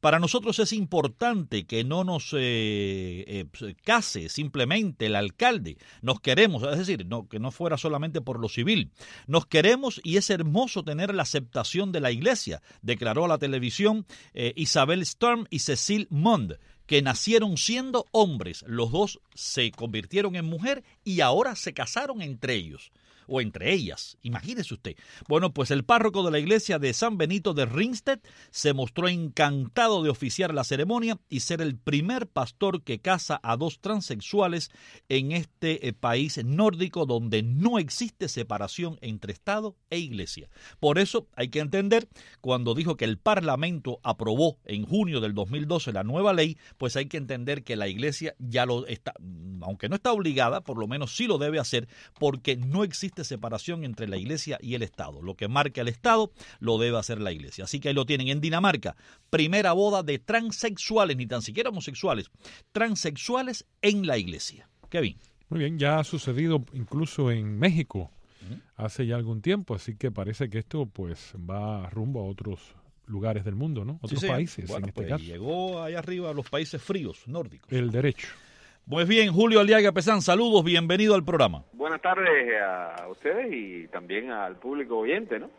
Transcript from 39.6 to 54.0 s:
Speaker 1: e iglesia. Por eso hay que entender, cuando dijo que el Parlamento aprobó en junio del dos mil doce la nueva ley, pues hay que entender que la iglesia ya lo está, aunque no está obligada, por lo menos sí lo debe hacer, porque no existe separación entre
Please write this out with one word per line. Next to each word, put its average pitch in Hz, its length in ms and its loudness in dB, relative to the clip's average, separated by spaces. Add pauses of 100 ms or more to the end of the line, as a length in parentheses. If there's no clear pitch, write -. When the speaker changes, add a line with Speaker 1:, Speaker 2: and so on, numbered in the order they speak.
Speaker 1:
e 170 100 -4
iglesia. 117 500 -8 (320)
Por 151 180 6
eso 214 280 2 (100)
hay 151 100 -2
que 135 120 -2
entender, 196 500 2 (320)
cuando 123 340 2
dijo 160 220 0
que 117 80 0
el 110 120 0
Parlamento 165 840 0
aprobó 120 600 2
en 104 180 -4
junio 170 380 0
del 107 120 -2
dos 101 160 -2
mil 147 180 -4
doce 156 260 -2
la 98 100 -2
nueva 175 300 2
ley, 160 240 2 (200)
pues 123 200 -2
hay 139 80 -2
que 143 120 -8
entender 131 460 -6
que 117 140 -4
la 101 100 -2
iglesia 139 520 -4
ya 123 260 0
lo 123 220 -2
está, - 260 -10 (480)
aunque 95 260 -8
no 190 80 -2
está 247 160 0
obligada, 147 500 2
por 127 160 -8
lo 107 100 -4
menos 135 280 -6
sí 247 120 -2
lo 190 100 2
debe 151 220 0
hacer, 120 280 -2 (320)
porque 135 380 0
no 135 260 0
existe 185 380 -6
separación 120 600 -8
entre 113 240 -8